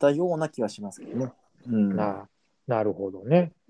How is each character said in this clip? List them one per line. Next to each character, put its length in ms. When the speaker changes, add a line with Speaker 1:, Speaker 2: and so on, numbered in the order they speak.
Speaker 1:
た 100
よ 240
う 40
な 100
気 120
が 80
し 140
ま 80
す 100
け 60
ど 100
ね。 160
う 100
ん。 180
Speaker 2:
な-、 340
な 160
る 100
ほ 200
ど 120
ね。 280